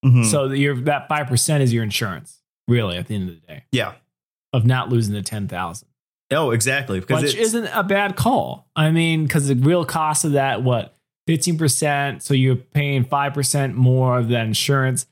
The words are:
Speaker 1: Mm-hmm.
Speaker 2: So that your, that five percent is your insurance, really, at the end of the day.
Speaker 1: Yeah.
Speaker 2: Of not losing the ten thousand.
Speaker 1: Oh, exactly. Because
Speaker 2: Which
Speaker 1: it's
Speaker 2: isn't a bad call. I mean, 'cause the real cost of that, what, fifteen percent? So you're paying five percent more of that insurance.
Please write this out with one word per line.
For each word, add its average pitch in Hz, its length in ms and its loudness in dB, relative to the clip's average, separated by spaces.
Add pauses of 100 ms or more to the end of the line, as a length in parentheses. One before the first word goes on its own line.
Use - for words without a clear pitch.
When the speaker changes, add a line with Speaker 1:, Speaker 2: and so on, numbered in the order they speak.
Speaker 1:
Mm-hmm. 123 200 6
Speaker 2:
So 135 240 0
that 135 100 -2
your, 143 220 2
that 143 260 -2
five 151 180 -2
percent 135 380 0
is 120 100 2
your 117 100 0
insurance, 101 560 -6 (280)
really, 110 300 0
at 87 100 -8
the 107 80 -6
end 95 140 -4
of 85 120 -18
the - 60 -20
day. 76 240 -18
Speaker 1:
Yeah. 107 220 -2 (600)
Speaker 2:
Of 117 100 0
not 127 260 2
losing 110 260 0
the 101 80 -6
ten 101 240 -8
thousand. 87 400 -8 (420)
Speaker 1:
Oh, 143 220 0
exactly. 135 480 -2
Because 156 240 -2
Speaker 2:
Which 143 100 0
Speaker 1:
it's 220 140 0
Speaker 2:
isn't 226 180 -2
a - 160 -4
bad 196 340 0
call. 214 600 -2
I 156 160 2
mean, 160 360 2
'cause 143 200 0
the 139 80 2
real 160 280 4
cost 156 400 -2
of 151 100 0
that, 135 280 0
what, 120 320 0 (320)
fifteen 160 320 0
percent? 143 640 0
So - 140 0
you're 131 220 4
paying 139 480 -2
five 143 280 0
percent 139 420 -2
more 127 440 4
of 113 100 -2
that 117 160 0
insurance. 131 680 0